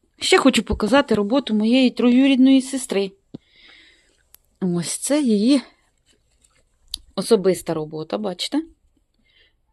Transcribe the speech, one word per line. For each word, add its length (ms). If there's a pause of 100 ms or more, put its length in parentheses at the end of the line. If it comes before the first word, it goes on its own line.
(200)
Ще 180
хочу 240
показати 520
роботу 400
моєї 360
троюрідної 720
сестри. 500 (1500)
Ось 380
це 240
її 400 (1500)
особиста 600
робота, 440
бачите? 440 (1120)